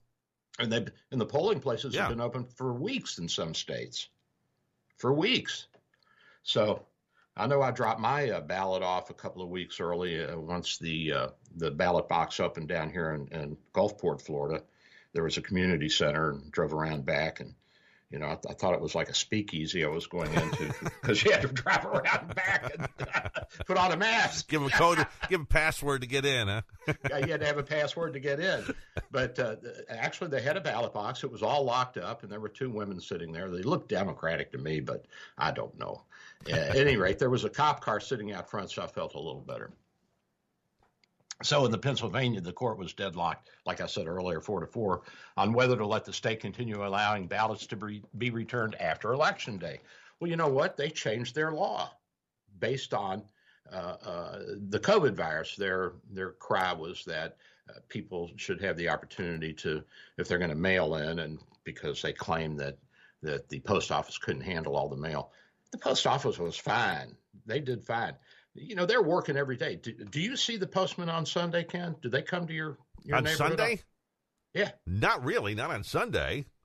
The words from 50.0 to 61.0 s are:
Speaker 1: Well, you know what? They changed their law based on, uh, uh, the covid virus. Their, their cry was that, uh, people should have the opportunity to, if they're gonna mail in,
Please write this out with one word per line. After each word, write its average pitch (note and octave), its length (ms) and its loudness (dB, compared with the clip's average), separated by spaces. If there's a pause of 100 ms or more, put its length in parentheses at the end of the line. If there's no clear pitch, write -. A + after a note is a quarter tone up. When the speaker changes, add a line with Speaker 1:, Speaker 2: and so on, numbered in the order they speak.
Speaker 1:
Well, E3+ 100 -2
you E3 60 0
know E3 120 4
what? C3+ 280 4
They C#3+ 120 0
changed A#2+ 460 -2
their D#3 160 2
law - 400 -2 (720)
based C3 340 -2
on, G2+ 300 -2 (480)
uh, - 20 -10 (300)
uh, F2 340 -8 (300)
the G#2 100 2
covid D#3+ 380 6
virus. D#2+ 400 -2
Their, F#2 380 0 (180)
their F#2+ 180 -6
cry F#2 440 0
was D#2+ 320 -8
that, E2 320 -6 (300)
uh, - 40 -18 (160)
people F2 480 -6
should F2 240 -4
have F#2 160 0
the E2+ 140 -2
opportunity E2 640 -4
to, D#2 280 -4 (360)
if - 100 -4
they're F2 100 2
gonna F2 160 0
mail E2+ 400 4
in, D#2+ 240 -2